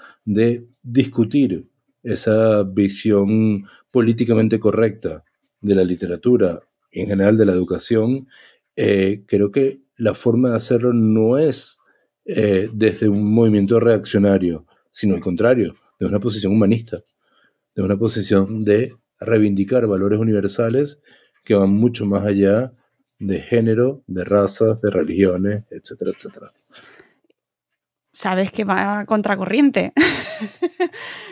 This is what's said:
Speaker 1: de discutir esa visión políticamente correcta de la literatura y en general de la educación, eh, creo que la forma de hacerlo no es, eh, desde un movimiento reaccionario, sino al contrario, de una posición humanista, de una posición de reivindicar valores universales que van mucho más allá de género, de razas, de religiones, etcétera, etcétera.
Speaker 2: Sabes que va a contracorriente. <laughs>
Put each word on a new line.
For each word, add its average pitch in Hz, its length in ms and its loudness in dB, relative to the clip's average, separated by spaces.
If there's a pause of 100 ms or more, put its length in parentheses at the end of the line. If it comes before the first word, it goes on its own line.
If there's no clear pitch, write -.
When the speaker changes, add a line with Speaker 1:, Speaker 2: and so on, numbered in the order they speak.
(240)
Speaker 1:
de 117 440 0 (140)
discutir 120 880 -2 (340)
esa 110 600 2
visión 101 1000 0 (260)
políticamente 113 680 2
correcta 101 680 -2 (360)
de 101 140 2
la 95 80 4
literatura 90 800 0 (300)
y - 100 -8
en 104 60 -4
general 101 300 2
de 110 80 6
la 98 60 2
educación, 110 760 -2 (480)
eh, 104 520 0
creo 101 240 0
que 135 300 0 (160)
la 107 160 -2
forma 123 380 2
de 117 40 0
hacerlo 120 380 0
no 110 440 2
es, - 420 -2 (460)
eh, 104 480 0
desde 107 360 2
un 104 240 0
movimiento 110 460 4
reaccionario, 101 840 2 (260)
sino 98 240 -2
al 85 60 -6
contrario, 104 540 0 (240)
de 95 60 -4
una 101 140 -2
posición 104 340 -2
humanista, 110 500 0 (720)
de 98 80 -4
una 98 140 0
posición 107 680 0
de 107 320 0 (240)
reivindicar 107 680 0
valores 101 320 0
universales 113 800 -2 (440)
que 110 120 0
van 98 160 4
mucho 117 340 0
más 101 200 -2
allá 101 480 2 (460)
de 98 220 -4
género, 117 640 0
de 92 180 -8
razas, 101 580 0
de 104 100 0
religiones, 95 800 -2
etcétera, - 440 -10
etcétera. - 360 -20 (1600)
Speaker 2:
Sabes 190 380 -4
que 220 120 -6
va 196 360 -2
a 202 60 -8
contracorriente. 208 880 0
<laughs> 294 60 4 (1300)